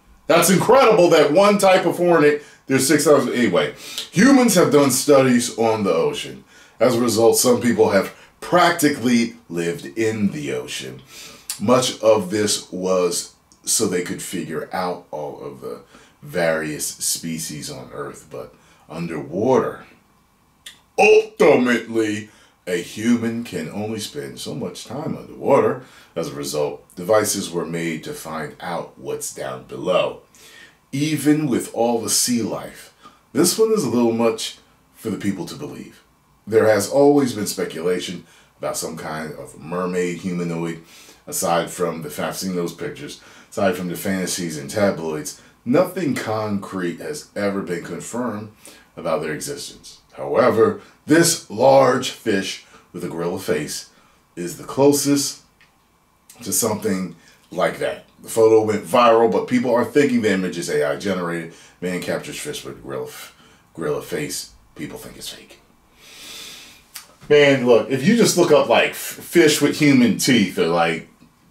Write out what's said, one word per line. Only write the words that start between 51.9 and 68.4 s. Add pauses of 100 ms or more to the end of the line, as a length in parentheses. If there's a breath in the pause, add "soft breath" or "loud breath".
fish (260 soft breath)
with
a
gorilla
face (460 soft breath)
is
the
closest (960)
to
something (360 soft breath)
like
that. (160)
The
photo
went
viral,
but
people
are
thinking
the
image
is
A
I
generated. (260 loud breath)
Man
captures
fish
with
gorilla
f-, (400 soft breath)
gorilla
face. (240)
People
think
it's
fake. (1700 loud breath)
Man,
look,
if
you
just
look